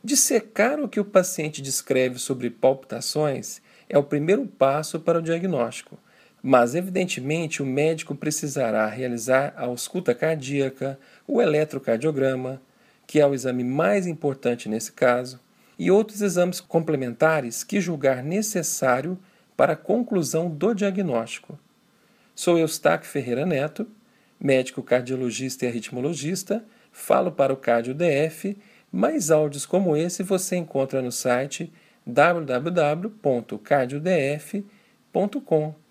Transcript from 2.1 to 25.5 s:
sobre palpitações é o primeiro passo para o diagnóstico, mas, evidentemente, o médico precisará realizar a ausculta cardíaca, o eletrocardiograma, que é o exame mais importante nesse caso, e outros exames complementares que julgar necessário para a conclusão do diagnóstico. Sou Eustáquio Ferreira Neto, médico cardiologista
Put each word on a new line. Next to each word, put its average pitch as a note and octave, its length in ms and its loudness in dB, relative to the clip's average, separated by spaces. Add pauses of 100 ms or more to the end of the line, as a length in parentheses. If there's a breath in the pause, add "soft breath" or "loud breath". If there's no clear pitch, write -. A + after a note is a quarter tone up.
sobre A#2+ 300 -4
palpitações C3+ 1120 -2 (280 soft breath)
é C#3+ 100 4
o C#3+ 60 4
primeiro E3 420 0
passo D3 540 0
para E3+ 180 2
o E3 40 -2
diagnóstico, E3 760 -4 (420 soft breath)
mas, B2+ 360 6
evidentemente, E3+ 840 -2
o C#3 60 -2
médico D3+ 480 0
precisará C3+ 720 -2
realizar B2 680 -2
a C#3+ 80 -8
ausculta B2 500 -2
cardíaca, C3+ 840 -2 (300 soft breath)
o C#4+ 160 2
eletrocardiograma, C3+ 1200 0 (420 soft breath)
que - 140 2
é D3 80 8
o C#3+ 80 4
exame B2+ 300 -2
mais F3+ 420 2
importante C#3 640 -4
nesse G#3+ 240 -4
caso, B2+ 480 0 (360 soft breath)
e F3 140 0
outros G#3 300 2
exames F3+ 400 0
complementares D3 1040 0
que G3 160 -2
julgar C#3 420 0
necessário E3 960 -2 (380 soft breath)
para C#3 160 4
a D3+ 40 -2
conclusão F3+ 720 0
do E3 240 -2
diagnóstico. F3+ 840 -4 (720 soft breath)
Sou E3+ 260 2
Eustáquio E3 520 2
Ferreira B2 340 -4
Neto, D#3 440 -2 (520 soft breath)
médico C3 420 0
cardiologista B2+ 840 -2